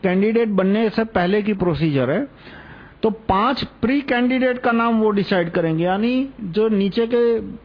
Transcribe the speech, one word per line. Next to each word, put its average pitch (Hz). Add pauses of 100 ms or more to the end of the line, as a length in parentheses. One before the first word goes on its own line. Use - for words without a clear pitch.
कैंडिडेट 214
बनने 202
से 226
पहले 208
की 208
प्रोसीजर 151
है। 226 (760)
तो 226
पांच 214
प्री -
कैंडिडेट 247
का 247
नाम 233
वो 214
डिसाइड 185
करेंगे, 165
यानी 233 (120)
जो 208
नीचे 208
के 233 (260)